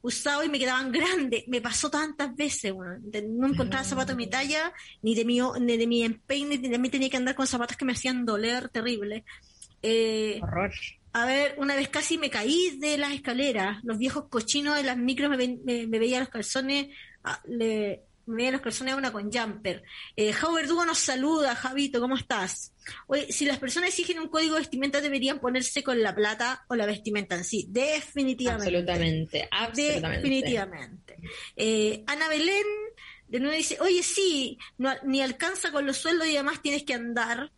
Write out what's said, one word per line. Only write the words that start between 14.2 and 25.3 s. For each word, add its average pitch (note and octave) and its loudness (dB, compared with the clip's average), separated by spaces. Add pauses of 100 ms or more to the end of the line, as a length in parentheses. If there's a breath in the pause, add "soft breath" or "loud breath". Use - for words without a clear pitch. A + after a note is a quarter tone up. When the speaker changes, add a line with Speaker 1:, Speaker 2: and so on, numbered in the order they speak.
Speaker 1:
cochinos C#4+ 0
de C#4+ 2
las B3+ 0
micros C4 2
me C4+ 2
ven-, B3 0
me, A#3+ -2
me A3+ 0
veía B3 2
los B3+ -2
calzones, C4+ -2 (360 loud breath)
ah, - -4
le, A3 0 (240)
me A3+ -6
veía B3 2
los C4+ -2
calzones C4 -4
a C4+ -2
una C4 0
con G#3 -6
jumper. G#3+ -4 (340 loud breath)
Eh, G#3+ 2
Jau D#4+ 2
Verdugo E4 2
nos E4 0
saluda. C#4 2
Javito, C4+ -2
¿cómo B3+ 2
estás? - -4 (320 loud breath)
Oye, C#4 0
si D4 0
las C#4 2
personas E4 0
exigen F4 -2
un D#4+ -4
código D#4+ 2
de D#4+ 4
vestimenta, C#4 0
deberían C#4 0